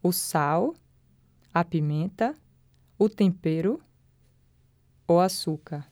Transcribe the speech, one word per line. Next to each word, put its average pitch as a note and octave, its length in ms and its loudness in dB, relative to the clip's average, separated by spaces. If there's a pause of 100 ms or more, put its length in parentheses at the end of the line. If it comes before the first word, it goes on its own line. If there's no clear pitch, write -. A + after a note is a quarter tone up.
O F3+ 100 0
sal, E3+ 600 -2 (760)
a E3+ 120 0
pimenta, E3 720 -2 (640)
o G#3+ 100 2
tempero, F#3 760 0 (1200)
o E3+ 120 4
açúcar. D#3+ 720 -4